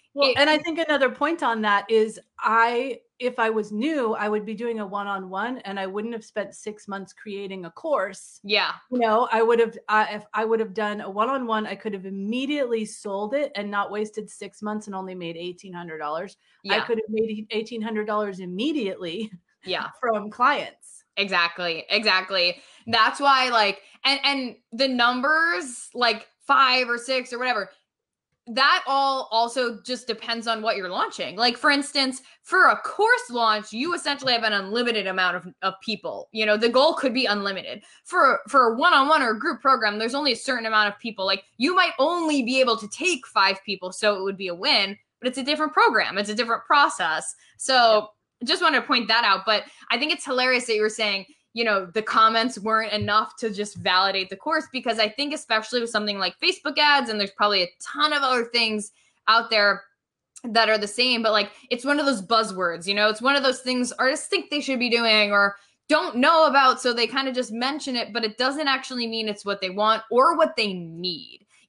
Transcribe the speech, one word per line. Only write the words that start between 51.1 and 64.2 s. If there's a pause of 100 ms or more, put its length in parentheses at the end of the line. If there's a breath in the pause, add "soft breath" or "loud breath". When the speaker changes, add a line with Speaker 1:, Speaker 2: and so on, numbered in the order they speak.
Speaker 2:
you
know,
the
comments
weren't
enough
to
just
validate
the
course,
because
I
think
especially
with
something
like
Facebook
ads,
and
there's
probably
a (120)
ton
of
other
things (360)
out
there (600)
that
are
the
same,
but,
like, (200 loud breath)
it's
one
of
those
buzzwords,
you
know,
it's
one
of
those
things
artists